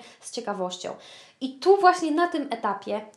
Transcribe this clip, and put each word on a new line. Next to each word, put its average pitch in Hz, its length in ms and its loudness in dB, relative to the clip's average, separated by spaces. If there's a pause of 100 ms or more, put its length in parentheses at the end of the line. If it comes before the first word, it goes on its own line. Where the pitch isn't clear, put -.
(220)
z - 100 -18
ciekawością. 190 640 -8 (460)
I 262 180 -8
tu 392 180 6
właśnie 359 340 4
na 330 160 2
tym 320 220 -4
etapie 214 560 -4 (120)